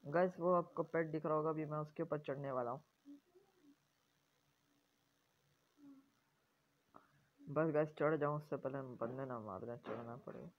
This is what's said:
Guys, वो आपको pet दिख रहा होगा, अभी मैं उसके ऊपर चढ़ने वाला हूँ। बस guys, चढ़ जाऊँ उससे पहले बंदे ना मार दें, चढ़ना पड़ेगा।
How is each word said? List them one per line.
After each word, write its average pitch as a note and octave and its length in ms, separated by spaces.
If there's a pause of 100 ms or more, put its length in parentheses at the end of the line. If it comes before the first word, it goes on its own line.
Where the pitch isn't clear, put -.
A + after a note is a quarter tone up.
Guys, F3 340
वो F3 160
आपको E3+ 300
pet E3 280
दिख D#3 140
रहा D#3 80
होगा, D#3 160
अभी D#3 160
मैं D3+ 120
उसके D3+ 240
ऊपर D3+ 180
चढ़ने C#3 320
वाला A#2+ 180
हूँ। C#3 120 (4000)
बस D#3+ 320
guys, D#3 180
चढ़ D3+ 260
जाऊँ D3 200
उससे D3+ 220
पहले C3+ 220 (160)
बंदे B2+ 300
ना B2 140
मार G#2+ 240
दें, A#2+ 140
चढ़ना A#2 380 (100)
पड़ेगा। C#3 220 (100)